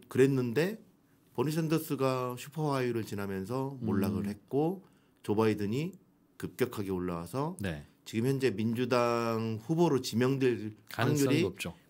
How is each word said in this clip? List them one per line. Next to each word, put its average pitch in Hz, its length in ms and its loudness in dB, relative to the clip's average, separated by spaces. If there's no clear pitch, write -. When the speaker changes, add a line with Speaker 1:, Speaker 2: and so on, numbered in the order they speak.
Speaker 1:
그랬는데 135 760 2
버니 139 160 0
샌더스가 135 880 0
슈퍼 147 340 -4
화요일을 123 300 0
지나면서 107 800 -6
몰락을 104 460 0
Speaker 2:
음. 101 40 -4
Speaker 1:
했고 160 540 -2
조 104 100 0
바이든이 110 560 0
급격하게 104 540 -4
올라와서 90 680 -6
Speaker 2:
네. 80 260 -6
Speaker 1:
지금 113 240 -2
현재 131 240 2
민주당 117 1120 2
후보로 160 360 4
지명될 123 760 0
Speaker 2:
가능성이 139 340 2
Speaker 1:
확률이 147 160 2
Speaker 2:
높죠. 175 320 -4